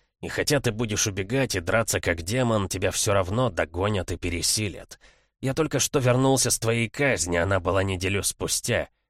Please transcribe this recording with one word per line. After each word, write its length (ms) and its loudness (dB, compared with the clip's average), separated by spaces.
и 60 -8
хотя 320 0
ты 120 0
будешь 340 -2
убегать 500 -2
и 40 -2
драться 400 0
как 240 -2
демон, 440 0
тебя 220 -2
все 240 0
равно 380 0
догонят 600 -2
и 60 -4
пересилят. 840 -4
Я 120 -2
только 240 0
что 220 0
вернулся 500 4
с 80 2
твоей 320 0
казни, 480 0
она 220 2
была 240 2
неделю 400 -2
спустя. 680 -2